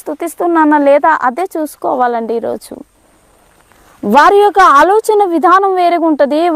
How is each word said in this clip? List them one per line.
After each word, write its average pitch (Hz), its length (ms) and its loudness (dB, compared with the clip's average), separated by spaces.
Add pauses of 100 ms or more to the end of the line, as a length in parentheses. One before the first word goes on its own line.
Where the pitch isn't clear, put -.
స్తుతిస్తున్నానా 320 760 -2 (120)
లేదా 302 220 2 (180)
అదే 311 160 -6 (100)
చూసుకోవాలండి. 247 800 -4
ఈరోజు 233 420 -8 (1300)
వారి 311 400 4
యొక్క 392 140 0
ఆలోచన 381 680 2 (100)
విధానం 370 440 2
వేరేగా 349 320 0
ఉంటది. 294 300 -2 (140)